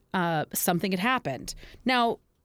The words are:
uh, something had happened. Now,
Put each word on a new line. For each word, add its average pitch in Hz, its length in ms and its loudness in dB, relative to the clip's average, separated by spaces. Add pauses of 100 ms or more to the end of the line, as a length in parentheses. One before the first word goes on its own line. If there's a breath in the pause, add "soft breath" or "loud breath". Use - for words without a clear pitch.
(140)
uh, 170 380 0
something 180 380 0
had 185 100 -2
happened. 180 540 -2 (300 loud breath)
Now, 240 340 2 (260)